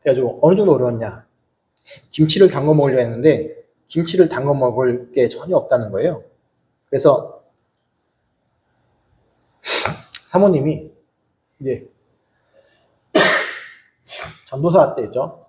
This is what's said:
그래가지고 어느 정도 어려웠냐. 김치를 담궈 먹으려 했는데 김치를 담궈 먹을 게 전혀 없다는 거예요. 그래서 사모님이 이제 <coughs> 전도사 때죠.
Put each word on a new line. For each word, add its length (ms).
그래가지고 400
어느 140
정도 180
어려웠냐. 520
김치를 380
담궈 240
먹으려 260
했는데 560
김치를 420
담궈 240
먹을 580
게 160
전혀 300
없다는 340
거예요. 320
그래서 540
사모님이 640
이제 300
<coughs> 1300
전도사 500
때죠. 540